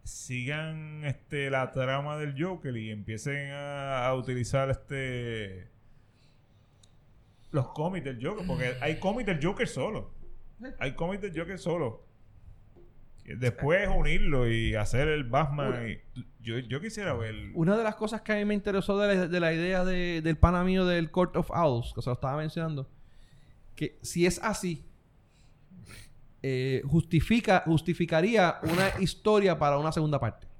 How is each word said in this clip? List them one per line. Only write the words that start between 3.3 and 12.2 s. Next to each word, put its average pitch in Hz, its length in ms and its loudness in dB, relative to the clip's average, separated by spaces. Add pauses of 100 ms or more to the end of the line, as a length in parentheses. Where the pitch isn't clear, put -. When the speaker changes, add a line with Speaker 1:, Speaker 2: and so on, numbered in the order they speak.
Speaker 1:
a, 139 540 -4
a 131 80 4
utilizar, 127 560 0
este, 120 960 -6 (1800)
los 139 180 0
cómics 165 360 -4
del 131 200 -6
Joker? 185 220 -4
Porque 127 340 -2
hay 156 180 -2
cómics 214 280 -2
del 165 180 0
Joker 202 240 0
solo. 139 420 -4 (680)
Hay 131 160 -4
cómics 185 280 -4
del 180 160 -6
Joker 170 200 -8
solo. 156 440 -2 (1200)